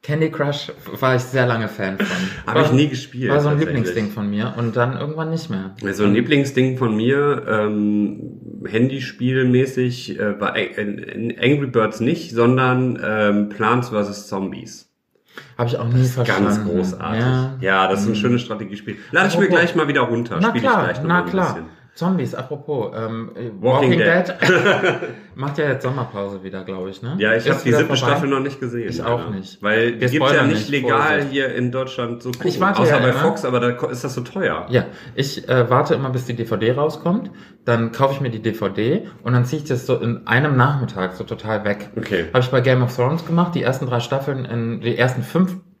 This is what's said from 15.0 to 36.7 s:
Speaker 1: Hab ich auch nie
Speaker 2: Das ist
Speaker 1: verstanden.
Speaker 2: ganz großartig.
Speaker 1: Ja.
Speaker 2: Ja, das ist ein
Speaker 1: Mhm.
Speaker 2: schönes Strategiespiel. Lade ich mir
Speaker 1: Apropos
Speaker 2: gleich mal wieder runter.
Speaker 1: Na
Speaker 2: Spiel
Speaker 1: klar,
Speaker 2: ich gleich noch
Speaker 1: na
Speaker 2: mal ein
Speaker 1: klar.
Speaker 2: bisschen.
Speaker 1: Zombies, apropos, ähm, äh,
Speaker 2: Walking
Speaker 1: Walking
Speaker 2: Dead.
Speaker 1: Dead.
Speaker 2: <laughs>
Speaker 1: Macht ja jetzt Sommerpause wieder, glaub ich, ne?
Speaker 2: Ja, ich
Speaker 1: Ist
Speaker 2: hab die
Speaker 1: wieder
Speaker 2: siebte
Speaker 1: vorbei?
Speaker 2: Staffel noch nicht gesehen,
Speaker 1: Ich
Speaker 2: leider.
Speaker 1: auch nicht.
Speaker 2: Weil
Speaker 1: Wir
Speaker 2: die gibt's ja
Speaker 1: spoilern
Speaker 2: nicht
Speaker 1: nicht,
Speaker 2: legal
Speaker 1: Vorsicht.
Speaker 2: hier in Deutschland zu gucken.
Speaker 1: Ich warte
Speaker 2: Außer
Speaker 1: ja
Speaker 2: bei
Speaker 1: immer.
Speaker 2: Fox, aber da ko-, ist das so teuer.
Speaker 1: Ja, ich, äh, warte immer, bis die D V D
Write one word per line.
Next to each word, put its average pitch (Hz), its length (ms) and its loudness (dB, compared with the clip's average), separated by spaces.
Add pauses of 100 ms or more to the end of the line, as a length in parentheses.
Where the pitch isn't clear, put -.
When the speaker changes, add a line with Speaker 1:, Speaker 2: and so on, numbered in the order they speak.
Speaker 1:
Hab 120 100 0
ich 120 120 0
auch 117 60 -2
nie 117 80 2
Speaker 2:
Das 127 80 6
ist 127 120 4
Speaker 1:
verstanden. 110 320 2
Speaker 2:
ganz 104 200 2
großartig. 92 600 -2
Speaker 1:
Ja. 131 360 0
Speaker 2:
Ja, 95 260 4
das 101 140 0
ist 101 60 0
ein 117 40 2
Speaker 1:
Mhm. 104 40 0
Speaker 2:
schönes 123 280 2
Strategiespiel. 101 540 -10 (140)
Lade 185 180 4
ich - 40 0
mir 175 120 4
Speaker 1:
Apropos 175 140 6
Speaker 2:
gleich 170 160 2
mal 156 120 2
wieder 143 140 2
runter. 117 380 -2
Speaker 1:
Na 208 100 4
Speaker 2:
Spiel 233 120 0
Speaker 1:
klar, 247 200 4
Speaker 2:
ich - 40 0
gleich 180 120 -2
noch 147 100 -4
Speaker 1:
na 170 80 2
Speaker 2:
mal 180 80 2
ein 175 60 -6
Speaker 1:
klar. 175 240 0
Speaker 2:
bisschen. 82 120 -8 (300)
Speaker 1:
Zombies, 165 400 0
apropos, 127 580 -6
ähm, 113 440 -8
äh, 120 200 -10
Speaker 2:
Walking 127 360 4
Speaker 1:
Walking - 60 4
Speaker 2:
Dead. 175 280 4
Speaker 1:
Dead. 185 720 2 (220)
Speaker 2:
<laughs> - 140 -20
Speaker 1:
Macht 143 220 -6
ja 147 120 0
jetzt 127 140 -2
Sommerpause 101 600 -6
wieder, 95 220 -10
glaub 95 240 -8
ich, 95 120 -14
ne? 127 180 -8
Speaker 2:
Ja, 107 120 2
ich 117 140 0
Speaker 1:
Ist 143 40 2
Speaker 2:
hab 135 120 0
die - 80 -2
Speaker 1:
wieder 147 80 4
Speaker 2:
siebte 147 180 2
Speaker 1:
vorbei? 123 160 0
Speaker 2:
Staffel 143 160 0
noch 139 140 0
nicht 139 180 -6
gesehen, 117 300 -6
Speaker 1:
Ich 82 80 -6
Speaker 2:
leider. 98 160 -4
Speaker 1:
auch 85 160 -4
nicht. 95 340 -10
Speaker 2:
Weil 104 140 2
Speaker 1:
Wir 117 160 2
Speaker 2:
die 110 60 -10
gibt's 123 140 2
ja 151 140 2
Speaker 1:
spoilern 131 220 4
Speaker 2:
nicht - 80 2
Speaker 1:
nicht, 107 120 -4 (140)
Speaker 2:
legal 135 300 2
Speaker 1:
Vorsicht. 143 180 -2
Speaker 2:
hier 135 240 -2
in 123 160 0
Deutschland 123 500 -6
zu 127 120 -6
gucken. - 160 -4
Speaker 1:
Ich - 100 -4
warte 190 220 2
Speaker 2:
Außer 147 160 6
Speaker 1:
ja - 20 4
Speaker 2:
bei 123 120 4
Speaker 1:
immer. 127 80 0
Speaker 2:
Fox, 156 260 0
aber 123 160 2
da 123 100 2
ko-, 120 160 -4
ist 123 160 -6
das 127 100 -6
so - 60 -6
teuer. 113 520 -4
Speaker 1:
Ja, 120 160 4 (280)
ich, - 320 -4
äh, 123 220 4
warte 143 260 4
immer, 135 140 -2
bis 127 160 -4
die 120 100 -6
D 120 80 -4
V 110 140 -2
D 110 160 2